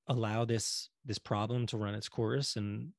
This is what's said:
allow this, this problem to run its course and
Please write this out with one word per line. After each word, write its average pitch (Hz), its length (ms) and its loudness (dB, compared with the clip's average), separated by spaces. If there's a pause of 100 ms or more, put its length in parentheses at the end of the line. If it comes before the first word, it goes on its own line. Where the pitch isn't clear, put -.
allow 113 380 2
this, - 460 0 (140)
this 110 140 -4
problem 113 480 0
to 117 100 -4
run 104 200 0
its 95 120 -6
course 123 460 0
and 110 440 -2